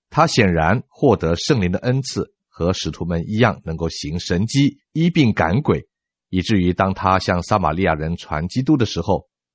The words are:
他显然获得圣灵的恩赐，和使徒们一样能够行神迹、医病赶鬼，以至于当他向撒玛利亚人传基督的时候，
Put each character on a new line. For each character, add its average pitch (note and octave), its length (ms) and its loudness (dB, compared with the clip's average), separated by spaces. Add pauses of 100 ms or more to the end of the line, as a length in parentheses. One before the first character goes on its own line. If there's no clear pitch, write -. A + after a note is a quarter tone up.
他 D#3+ 180 2
显 G2 260 2
然 D#2+ 340 2
获 B2+ 280 2
得 E2+ 200 -2
圣 A#2+ 260 0
灵 F2 100 0
的 F#2+ 80 -4
恩 B2+ 220 -2
赐， - 320 -8 (140)
和 F2 260 -2
使 - 160 -6
徒 D#2 160 -8
们 E2+ 220 -4
一 G#2 60 -6
样 G#2+ 320 2
能 E2 100 -6
够 E2 140 -4
行 D#2+ 300 -8
神 F2 260 -2
迹、 C#3 340 0 (140)
医 D#3+ 160 0
病 D#3 240 2
赶 A#2+ 280 0
鬼， E2+ 260 0 (420)
以 F#2 120 0
至 G#2 160 0
于 F2+ 160 2
当 F#2+ 200 0
他 F#2+ 260 0
向 F2+ 240 -2
撒 G#2+ 160 0
玛 D#2+ 120 0
利 E2+ 100 -4
亚 F2 120 2
人 D#2 220 -4
传 D#2+ 320 -6
基 B2+ 160 -4
督 D3+ 140 2
的 B2 80 2
时 E2+ 160 -6
候， F2 260 -2 (280)